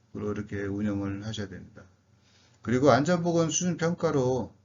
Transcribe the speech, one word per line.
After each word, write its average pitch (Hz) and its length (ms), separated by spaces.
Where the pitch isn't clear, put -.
이렇게 101 280
운영을 101 640
하셔야 107 220
됩니다. 85 360
그리고 127 300
안전보건 165 580
수준 170 280
평가로 139 760